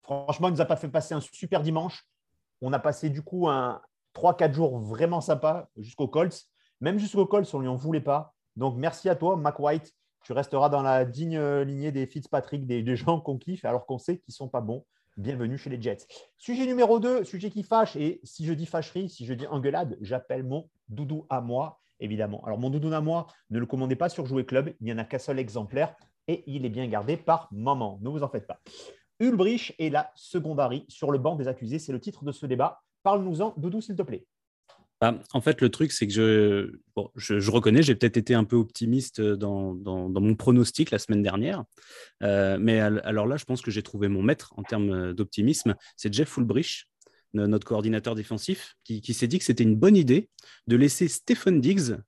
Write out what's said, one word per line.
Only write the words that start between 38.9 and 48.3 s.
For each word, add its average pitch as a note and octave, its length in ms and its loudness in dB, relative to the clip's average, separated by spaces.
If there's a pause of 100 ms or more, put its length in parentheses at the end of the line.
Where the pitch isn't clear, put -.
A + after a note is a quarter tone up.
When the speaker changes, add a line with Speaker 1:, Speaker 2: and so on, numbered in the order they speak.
Speaker 2:
dans, G2+ 520 -2
dans, F#2 360 -6
dans F#2+ 100 0
mon G#2+ 160 6
pronostic B2 560 4
la G#2+ 80 0
semaine G#2 240 2
dernière. A2 400 -2 (580)
Euh, G2 380 2
mais A2 220 4
al-, G#2+ 240 2
alors G#2+ 200 0
là, C3 120 -2
je - 80 -10
pense B2+ 160 -4
que A#2+ 100 -6
j'ai G#2 100 -4
trouvé G2+ 280 -2
mon G2 120 0
maître C3 360 0
en G#2+ 60 -10
termes F#2+ 500 -2
d'optimisme. G#2 640 0 (180)
C'est G#2 180 -4
Jeff D3 220 0
Ulbrich, - 540 -2 (440)
no-, G#2 140 2
notre G#2 180 2
coordinateur A2 480 -2
défensif, A2 680 -6